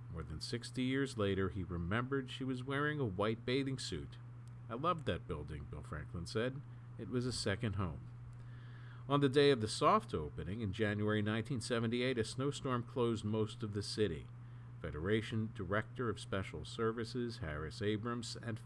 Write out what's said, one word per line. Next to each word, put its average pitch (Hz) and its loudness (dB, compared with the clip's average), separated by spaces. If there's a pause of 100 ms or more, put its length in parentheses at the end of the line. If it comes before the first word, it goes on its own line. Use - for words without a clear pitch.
(120)
More 80 -6
than 78 -8
sixty 120 -4
years 131 2
later, 98 4
he 95 -2
remembered 120 0
she - -6
was 127 -2
wearing 143 0
a 135 2
white 104 0
bathing 135 2
suit. - -4 (520)
"I 113 -4
loved 156 0
that 87 0
building," 76 -6
Bill - -8
Franklin 82 -6
said. 127 -2 (360)
"It 113 -8
was 123 0
a 123 0
second 101 0
home." 90 0 (1080)
On 143 6
the 143 8
day 143 8
of 127 6
the 107 2
soft 196 4
opening 82 -2
in 101 0
January 104 4
nineteen 113 0
seventy-eight, 120 2
a 110 6
snowstorm 131 0
closed 117 2
most 110 2
of 104 -2
the 98 0
city. 90 0 (540)
Federation 107 0
Director 107 0
of 95 -2
Special - -4
Services, 117 0
Harris 76 -4
Abrams, 110 0
and 117 -4